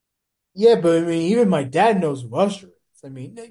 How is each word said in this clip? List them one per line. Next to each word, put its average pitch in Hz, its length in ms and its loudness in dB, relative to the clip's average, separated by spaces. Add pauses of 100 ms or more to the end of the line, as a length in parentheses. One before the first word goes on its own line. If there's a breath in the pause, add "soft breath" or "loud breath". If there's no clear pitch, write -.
(540)
Yeah, 220 280 4
but, 170 160 2
I 170 40 0
mean, 170 300 -2
even 233 180 2
my 151 140 0
dad 185 360 0
knows 139 240 -4
who 113 120 -14
Usher 196 320 -4
is. - 360 -20
I 139 60 -18
mean, 135 280 -18 (140)